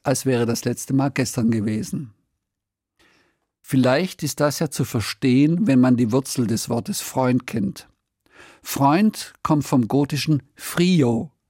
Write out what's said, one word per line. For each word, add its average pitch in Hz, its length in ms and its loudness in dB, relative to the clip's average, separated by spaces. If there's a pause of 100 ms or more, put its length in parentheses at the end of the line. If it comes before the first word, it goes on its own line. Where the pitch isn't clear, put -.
als 131 220 -2
wäre 120 200 2
das 113 180 -4
letzte 127 300 -4
Mal 135 160 2
gestern 117 400 -2
gewesen. 110 640 -4 (1500)
Vielleicht 135 600 0
ist 151 180 -6
das 147 200 0
ja 160 100 -2
zu 139 140 -4
verstehen, 143 840 0
wenn 135 140 4
man 127 160 4
die 117 160 0
Wurzel 131 340 0
des 110 240 -4
Wortes 113 300 -4
Freund 127 460 0
kennt. - 420 -6 (720)
Freund 165 800 0
kommt 151 220 0
vom 123 220 2
gotischen 143 560 -2 (120)
Frio 156 760 0 (200)